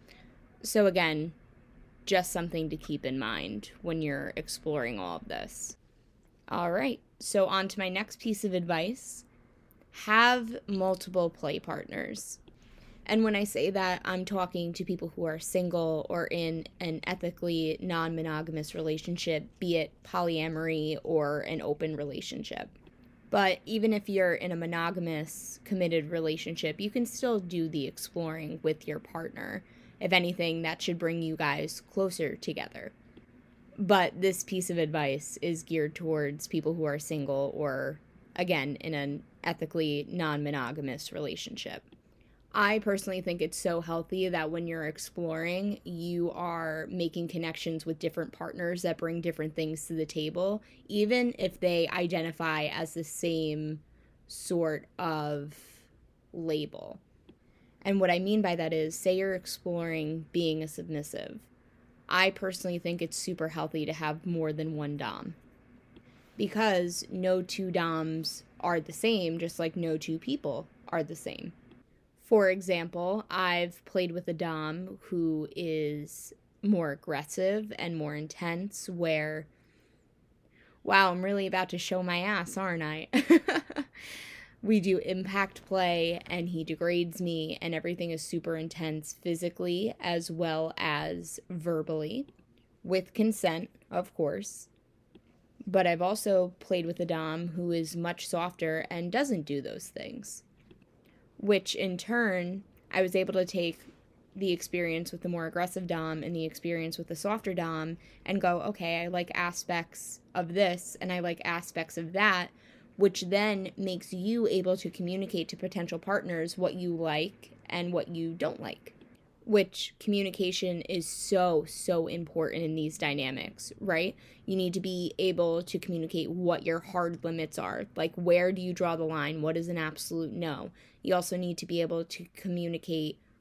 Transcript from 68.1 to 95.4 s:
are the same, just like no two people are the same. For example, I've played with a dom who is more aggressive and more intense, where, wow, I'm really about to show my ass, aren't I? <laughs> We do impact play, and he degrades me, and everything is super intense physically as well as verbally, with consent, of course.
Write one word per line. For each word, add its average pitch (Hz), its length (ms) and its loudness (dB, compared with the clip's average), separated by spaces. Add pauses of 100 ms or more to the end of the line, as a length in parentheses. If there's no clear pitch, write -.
are 170 180 2
the 156 140 -8
same, 180 440 2
just 170 220 -4
like 165 160 0
no 165 220 0
two 160 200 -2
people 156 500 -4 (220)
are 165 140 0
the 160 120 -8
same. - 380 -10 (680)
For 202 260 8
example, 180 840 0
I've 175 540 2
played 180 260 2
with 175 160 -4
a 175 60 0
dom 165 720 -4
who 160 520 0
is 151 800 -4 (280)
more 175 300 4
aggressive 185 880 0
and 170 160 -2
more 151 200 -2
intense, 170 760 -4
where, 156 580 0 (1400)
wow, 196 280 8
I'm 180 120 0
really 196 240 2
about 185 220 0
to 180 80 -4
show 185 260 0
my 175 160 2
ass, 190 380 0
aren't 175 260 0
I? 156 300 -4
<laughs> - 720 4 (800)
We 214 160 6
do 185 180 4
impact 190 680 -2
play, 175 600 2
and 175 240 -2
he 160 140 -2
degrades 175 580 0
me, 160 400 -2
and 165 140 -2
everything 170 340 -2
is 160 140 -4
super 165 340 -2
intense 160 640 -6
physically 175 800 0
as 170 320 0
well 160 460 0
as 160 640 -2 (100)
verbally, 165 800 -2 (560)
with 185 300 0
consent, 196 560 2 (220)
of 180 240 -2
course. - 520 -2 (1000)